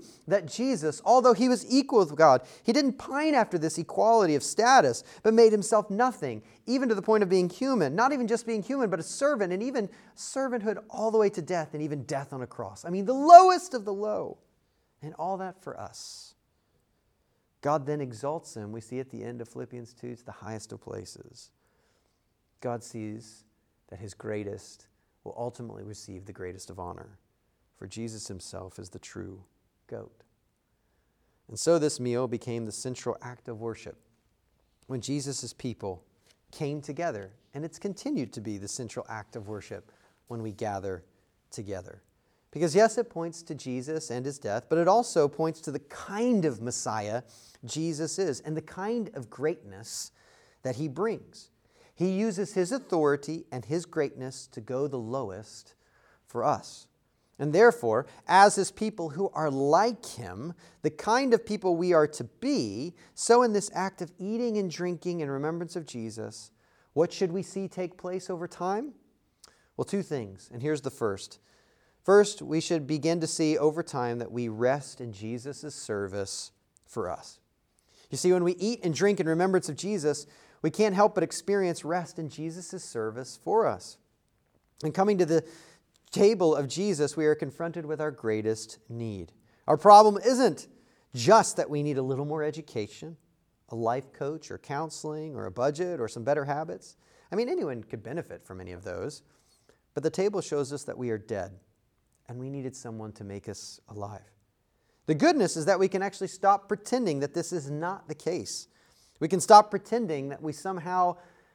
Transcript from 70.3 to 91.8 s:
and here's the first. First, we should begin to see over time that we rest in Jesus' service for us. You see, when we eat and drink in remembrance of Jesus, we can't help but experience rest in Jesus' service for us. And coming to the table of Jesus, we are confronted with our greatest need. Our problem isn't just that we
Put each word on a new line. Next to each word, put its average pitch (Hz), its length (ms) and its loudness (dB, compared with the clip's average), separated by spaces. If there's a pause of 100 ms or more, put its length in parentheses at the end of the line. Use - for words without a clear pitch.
and 120 80 -10
here's 147 200 -2
the 131 100 -6
first. - 480 -4 (640)
First, 202 400 6
we 156 180 0
should 156 240 0
begin 156 360 0
to 160 40 -2
see 160 320 0
over 156 240 2
time 120 380 -4
that 117 120 -8
we 120 160 -4
rest 123 540 -2
in 117 100 -10
Jesus' 120 640 -10
service 101 760 -6 (340)
for 95 240 -6
us. - 300 -12 (720)
You 139 60 -8
see, 180 140 2
when 180 120 4
we 175 160 2
eat 220 240 -2
and 170 100 0
drink 190 260 2
in 156 80 0
remembrance 175 420 2
of 147 60 -6
Jesus, 151 520 -2 (340)
we 160 80 0
can't 208 240 2
help 202 220 4
but 170 80 2
experience 180 600 -2
rest 170 360 -4
in 156 100 -8
Jesus' 165 540 -10
service 113 600 -8
for 214 220 2
us. 104 320 -4 (840)
And 156 100 -4
coming 196 240 2
to 175 80 4
the 156 180 2 (680)
table 185 440 6
of 143 120 -2
Jesus, 151 500 0
we 160 80 0
are 151 80 6
confronted 160 540 -6
with 151 120 -6
our 151 120 -2
greatest 110 640 -2 (100)
need. 110 440 -8 (360)
Our 156 80 6
problem 208 480 12
isn't 240 440 2 (480)
just 175 420 6
that 147 140 -2
we 147 100 -2